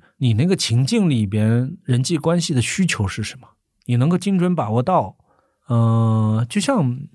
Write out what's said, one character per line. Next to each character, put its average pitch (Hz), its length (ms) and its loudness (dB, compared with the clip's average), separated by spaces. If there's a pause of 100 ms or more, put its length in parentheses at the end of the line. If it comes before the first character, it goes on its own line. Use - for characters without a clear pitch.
(180)
你 120 160 2
那 117 120 2
个 185 100 2
情 123 300 0
境 202 240 2
里 117 160 0
边 113 580 0
人 127 200 0
际 165 140 -2
关 165 220 0
系 165 140 -4
的 127 80 2
需 190 240 0
求 110 220 -2
是 107 160 -6
什 - 160 -12
么， - 80 -20 (380)
你 120 100 -2
能 127 140 2
够 180 80 2
精 196 200 -2
准 180 180 0
把 123 140 -4
握 117 140 0
到。 147 320 0 (520)
呃， 113 840 2
就 - 100 -2
像 147 400 -2 (160)